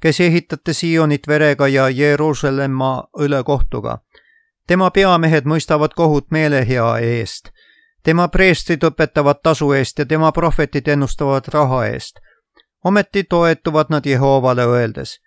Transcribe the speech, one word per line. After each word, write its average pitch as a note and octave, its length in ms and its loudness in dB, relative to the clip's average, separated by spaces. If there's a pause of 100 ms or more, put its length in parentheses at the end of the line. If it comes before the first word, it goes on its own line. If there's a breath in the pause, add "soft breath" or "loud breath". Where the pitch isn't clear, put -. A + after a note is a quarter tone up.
kes D#3+ 180 0
ehitate E3+ 520 -2
Siionit D#3 560 0
verega D3 400 2
ja C3+ 200 2
Jeruusalemma C3+ 1160 -2 (140)
ülekohtuga. B2+ 800 -2 (680 soft breath)
Tema F#3 240 2
peamehed E3 540 2
mõistavad D3+ 520 0
kohut D3+ 340 0
meelehea C3 680 0
eest. A#2 500 -6 (560 soft breath)
Tema E3+ 240 2
preestrid F3 560 0
õpetavad D3 580 0
tasu D3+ 300 0
eest C3+ 260 -2
ja D3 80 -2
tema D#3 260 0
prohvetid D#3 560 -2
ennustavad C#3 600 -2
raha C3 380 0
eest. - 340 -10 (640 soft breath)
Ometi G3 400 0
toetuvad E3 640 0
nad D3 180 -2
Jehoovale, C3 560 2
öeldes: A#2+ 640 -2